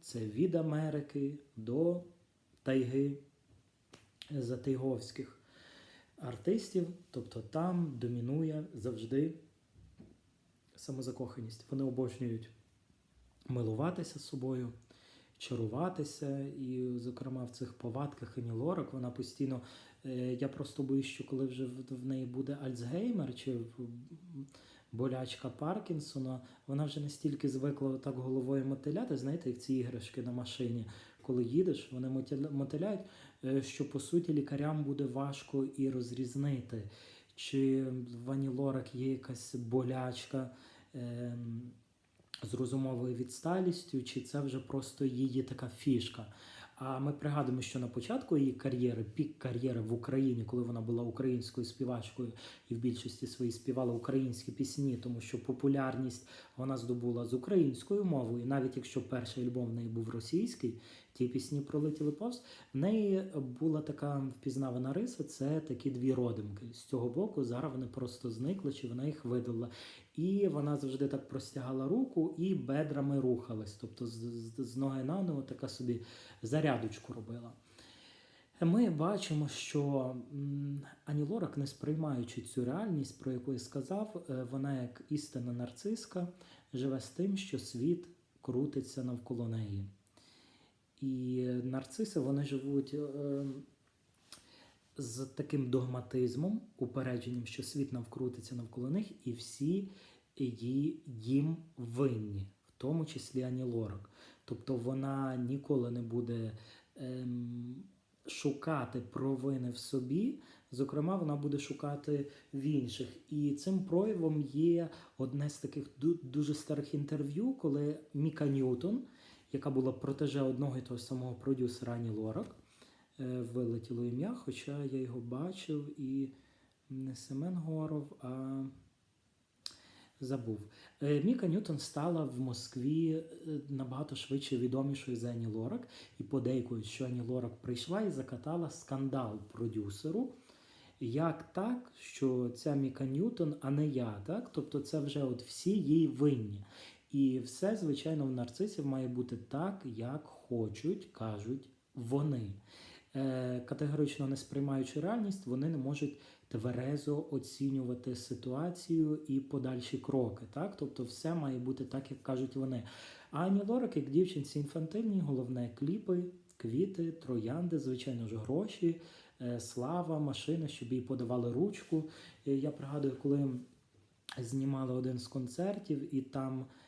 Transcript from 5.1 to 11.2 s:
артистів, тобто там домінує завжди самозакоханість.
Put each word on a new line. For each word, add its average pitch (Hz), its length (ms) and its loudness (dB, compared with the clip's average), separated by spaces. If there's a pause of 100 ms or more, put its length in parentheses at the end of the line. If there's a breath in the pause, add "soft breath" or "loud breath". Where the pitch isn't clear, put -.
артистів, 175 640 2 (240)
тобто 120 300 -6
там 170 580 2
домінує 139 640 0 (120)
завжди 120 580 0 (1400)
самозакоханість. 123 960 -6